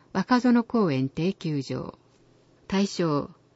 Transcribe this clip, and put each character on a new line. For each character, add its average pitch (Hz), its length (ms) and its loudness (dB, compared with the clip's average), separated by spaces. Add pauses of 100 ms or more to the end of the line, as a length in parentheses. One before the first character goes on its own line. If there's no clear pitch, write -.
(140)
若 233 280 2
園 240 220 4
公 214 280 0
園 131 180 0
停 175 240 -2
留 151 280 -6
場。 - 360 -8 (680)
対 196 180 0
象、 160 460 -2 (240)